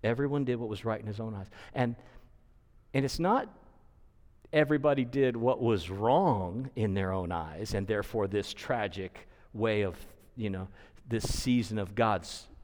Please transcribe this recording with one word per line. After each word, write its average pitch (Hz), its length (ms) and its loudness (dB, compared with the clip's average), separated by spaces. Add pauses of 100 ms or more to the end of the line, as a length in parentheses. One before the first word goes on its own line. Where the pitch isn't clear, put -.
everyone 139 400 0
did 123 120 0
what 117 120 -4
was 104 160 -8
right 110 160 -2
in 107 60 -10
his 104 140 -6
own 110 140 -6
eyes. 95 120 -8 (280)
And, 120 220 0 (960)
and 135 100 2
it's 135 140 -4
not 208 300 2 (1040)
everybody 147 520 4
did 127 320 2
what 120 240 2
was 101 300 2
wrong 113 880 2
in 107 180 0
their 95 180 0
own 90 200 -2
eyes, 82 420 -6
and 101 120 0
therefore 104 420 0
this 98 260 -2
tragic 98 760 -6 (240)
way 107 300 2
of, 92 140 -2 (400)
you 107 140 -2
know, 95 180 -6 (400)
this 113 160 -2
season 117 540 0
of 98 160 -4
God's 107 520 0 (180)